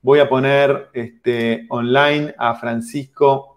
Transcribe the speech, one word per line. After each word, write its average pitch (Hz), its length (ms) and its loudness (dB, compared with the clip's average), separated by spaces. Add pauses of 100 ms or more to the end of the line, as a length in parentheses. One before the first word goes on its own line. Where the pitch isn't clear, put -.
voy 139 180 4
a 139 80 4
poner, 139 640 0
este, 117 760 -4
online 143 680 0
a 117 180 -2
Francisco 135 1000 -2